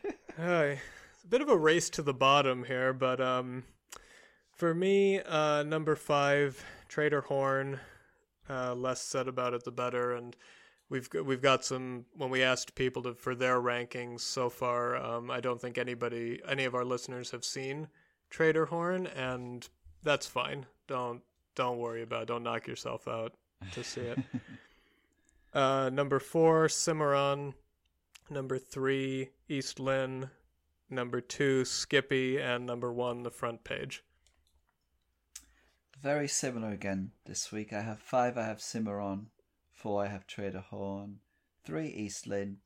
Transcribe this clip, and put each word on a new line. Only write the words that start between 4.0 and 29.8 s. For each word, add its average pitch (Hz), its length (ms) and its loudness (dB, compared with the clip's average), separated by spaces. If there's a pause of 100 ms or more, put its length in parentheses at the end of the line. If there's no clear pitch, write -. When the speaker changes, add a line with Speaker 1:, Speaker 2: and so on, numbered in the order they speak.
Speaker 1:
for 170 220 2
me, 196 460 6
uh, 151 420 2
number 156 320 2
five, 143 680 2 (240)
Trader 151 340 2
Horn. 135 580 0 (680)
Uh, 127 260 -4
less 123 260 -2
said 131 280 -2
about 123 240 -2
it, 123 100 -4
the 123 80 -6
better. 123 420 0
And 120 220 -8 (540)
we've 131 200 -6
g-, - 120 -2
we've 135 200 0
got 135 220 6
some, 127 420 -6 (120)
when 135 120 -2
we 131 140 4
asked 127 320 2
people 127 280 0
to, 120 100 -4
for 127 200 -4
their 127 280 4
rankings 120 600 -4
so 123 280 -2
far, 120 480 0
um, 120 340 -4
I 127 80 -2
don't 120 220 -2
think 120 160 -6
anybody, 120 720 -4
any 135 180 0
of 123 100 -2
our 123 80 0
listeners 123 480 -4
have 120 140 -8
seen 143 420 -6 (420)
Trader 160 360 4
Horn, 175 420 -2
and 123 600 -6 (360)
that's 147 240 2
fine. 135 380 -4 (220)
Don't, 123 340 -4 (340)
don't 123 220 0
worry 117 240 -4
about 113 220 -4
it. 110 40 -6
Don't 117 160 -2
knock 117 240 -2
yourself 123 400 -6
out 117 260 -4 (400)
to 120 100 -8
see - 180 -8
it. 123 220 -4
Speaker 2:
<laughs> - 60 -12 (1200)
Speaker 1:
Uh, 135 380 4
number 139 260 2
four, 160 520 6
Cimarron. 143 840 2 (760)
Number 135 280 -2
three, 135 720 -2 (180)
East 139 320 -4